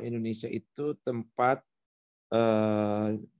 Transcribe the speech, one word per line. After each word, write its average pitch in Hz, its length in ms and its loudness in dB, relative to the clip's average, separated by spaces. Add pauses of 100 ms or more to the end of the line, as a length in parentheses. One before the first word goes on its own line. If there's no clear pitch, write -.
Indonesia 113 480 -6
itu 147 500 -6
tempat, 123 640 0 (640)
eh, 107 880 2 (220)